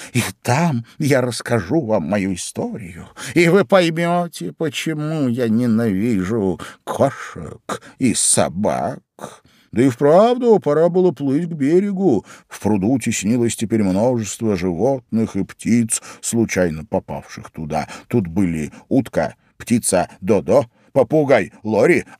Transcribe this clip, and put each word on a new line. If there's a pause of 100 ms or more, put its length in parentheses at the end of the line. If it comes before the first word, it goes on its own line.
(120)
и (200)
там (140)
я
расскажу
вам
мою
историю, (260)
и
вы
поймёте,
почему
я
ненавижу (240)
кошек (160)
и
собак. (720)
Да
и
вправду,
пора
было
плыть
к
берегу. (200)
В
пруду
теснилось
теперь
множество
животных
и
птиц, (180)
случайно
попавших
туда. (200)
Тут
были (180)
утка, (220)
птица (100)
Додо, (260)
попугай (100)
Лори, (160)